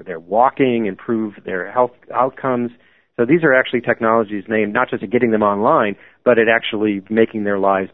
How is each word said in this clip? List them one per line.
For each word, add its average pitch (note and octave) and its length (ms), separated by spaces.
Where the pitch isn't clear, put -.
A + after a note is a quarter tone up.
their F2 140
walking, A#2 680
improve A2 480
their F#2 260
health B2 220
outcomes. B2 600
So A#2+ 100
these D#3+ 180
are C#3 100
actually B2+ 280
technologies A2+ 640
named A2 240
not B2 180
just A#2 140
at G2+ 60
getting A#2+ 200
them G#2+ 120
online, G#2 520
but A#2+ 140
at A2+ 100
actually G#2+ 640
making A2 340
their G2+ 140
lives G2 360